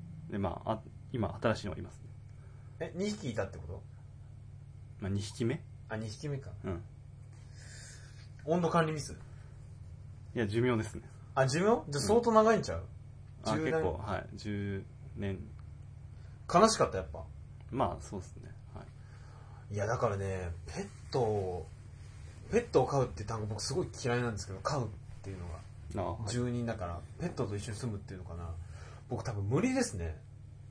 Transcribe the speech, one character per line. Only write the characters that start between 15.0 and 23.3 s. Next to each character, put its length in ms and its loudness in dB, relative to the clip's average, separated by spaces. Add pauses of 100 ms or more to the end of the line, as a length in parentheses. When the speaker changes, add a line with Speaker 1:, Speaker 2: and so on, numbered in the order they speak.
Speaker 1:
年。 220 0 (1120)
Speaker 2:
悲 160 12
し 100 4
か 80 8
っ 40 -4
た、 80 0
や 60 0
っ 80 -6
ぱ。 120 -6 (460)
Speaker 1:
ま 280 2
あ、 40 -8
そ 160 -6
う 20 -2
で 60 -10
す 100 -14
ね。 140 -12 (240)
は 80 -10 (880)
い。 40 -4
Speaker 2:
い 20 -2
や、 100 2
だ 120 4
か 100 4
ら 80 2
ね、 340 0 (160)
ペ 160 -4
ッ 60 -4 (220)
ト 100 4
を、 460 2 (840)
ペ 60 6
ッ 100 4
ト 140 8
を 40 6
飼 140 4
う 60 6
っ 20 -4
て 160 -6
単 160 -2